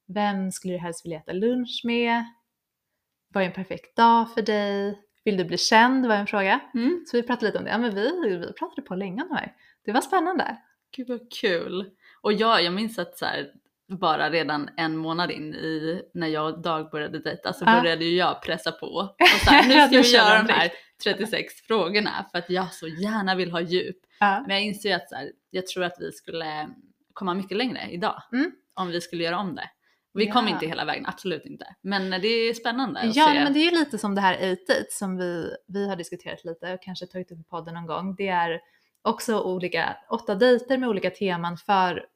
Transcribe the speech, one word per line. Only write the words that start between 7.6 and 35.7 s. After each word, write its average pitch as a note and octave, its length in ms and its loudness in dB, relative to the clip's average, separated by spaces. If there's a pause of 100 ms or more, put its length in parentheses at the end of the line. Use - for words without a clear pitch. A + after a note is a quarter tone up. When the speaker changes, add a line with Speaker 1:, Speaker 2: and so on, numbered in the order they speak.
Speaker 1:
det. - 60 -6
Ja, G#3 80 0
men A#3 160 -2
vi, A#3 440 0
vi F3 140 -8
pratade - 300 -8
på - 120 -10
länge G3 280 -6
om F#4 60 -10
det D#4+ 60 -8
här. - 180 -6 (320)
Det G#3 80 -4
var C4 80 2
spännande. F4 560 0 (400)
Speaker 2:
Gud B3 120 -10
vad A#3+ 240 -10
kul. F#3 580 -4 (300)
Och G#3+ 120 0
jag, G#3+ 300 4
jag F3 120 0
minns A3 240 -4
att F3 200 -8
så - 60 -6
här, - 260 -4 (380)
bara D#3 420 0
redan D3+ 460 -2
en D#3+ 200 -2
månad D#3+ 340 -2
in D#3 240 -10
i, D#3+ 480 -4 (120)
när E3+ 120 -4
jag D#3 280 -2
och E3 80 -12
Dag D#3 280 -4
började D3+ 280 -8
dejta E3+ 340 -6
så - 140 -10
Speaker 1:
Ja. A3+ 140 8
Speaker 2:
började E3 240 2
ju E3+ 120 2
jag E3+ 260 0
pressa E3 300 -4
på. - 140 -14
Och G3 300 -6 (280)
så - 60 8
här, C#4 180 10
Speaker 1:
<laughs> - 0 -
Speaker 2:
nu C4 60 8
ska D4 120 10
Speaker 1:
Du B3+ 100 6
Speaker 2:
vi B3 80 10
Speaker 1:
kör A#3+ 140 8
Speaker 2:
göra G#3+ 200 8
Speaker 1:
den A3 80 4
Speaker 2:
de A3+ 60 2
här D3+ 80 4
Speaker 1:
direkt. E3+ 160 0 (280)
Speaker 2:
trettiosex G3 500 -2
frågorna G3+ 760 -2
för F3 60 -4
att F3 120 -8
jag F3+ 240 -4
så E3 140 -14
gärna F#3+ 460 -2
vill F3+ 160 -2
ha E3+ 100 -2
djup. F3+ 360 -2 (240)
Speaker 1:
Ja. G3+ 260 2
Speaker 2:
Men G3 100 0
jag G3+ 80 0
inser G3+ 240 -4
ju F#3+ 60 2
att - 140 -4
så - 60 -14
här, C3 160 -10 (200)
jag F#3 160 -6
tror F#3 180 -4
att F3 160 -6
vi E3 120 -8
skulle D#3 560 -10 (440)
komma F3+ 220 -4
mycket F#3+ 220 -6
längre A#3+ 240 -4 (100)
idag F3 320 -6 (100)
Speaker 1:
Mm. D4 200 0 (220)
Speaker 2:
om F#3 140 -4
vi E3+ 120 -4
skulle E3+ 240 -6
göra E3+ 140 -2
om F#3+ 160 -6
det. - 160 -10 (440)
Vi G3 120 2
Speaker 1:
Ja. G#3 60 -4
Speaker 2:
kom A3+ 160 4
inte E3+ 180 -2
hela D#3+ 180 -4
vägen, D3+ 220 -4
absolut F3 400 -6
inte. - 200 -16 (140)
Men F#3+ 300 -4
det F#3 180 -2
är A3+ 260 0
spännande A#3 460 -4
att A3+ 160 0
Speaker 1:
Ja, D#4 120 6
Speaker 2:
se. D4 60 4 (100)
Speaker 1:
men C#4+ 80 2
det D4 60 2
är E4+ 140 4
ju E4+ 60 2
lite C#4+ 200 -2
som G3+ 160 -2
det G3 60 0
här F#3 200 4
Eight F#3 260 -2
Dates - 320 0
som F#3 180 -4
vi, F3 400 -4 (120)
vi G3+ 200 -4